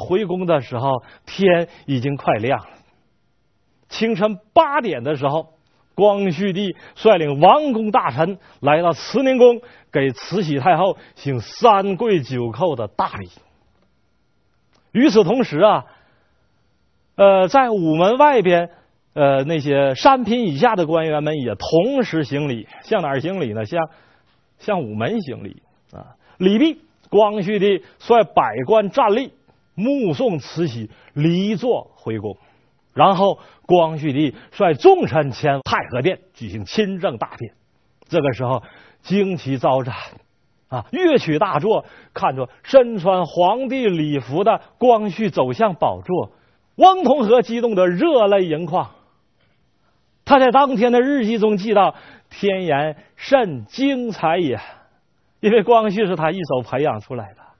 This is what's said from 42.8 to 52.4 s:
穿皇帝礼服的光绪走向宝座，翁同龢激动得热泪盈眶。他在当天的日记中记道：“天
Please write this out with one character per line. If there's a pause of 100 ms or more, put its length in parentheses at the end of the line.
穿
皇
帝
礼
服
的 (160)
光
绪
走
向
宝
座， (440)
翁
同
龢
激
动
得
热
泪
盈
眶。 (1300)
他
在
当
天
的
日
记
中
记
道 (340)
：“天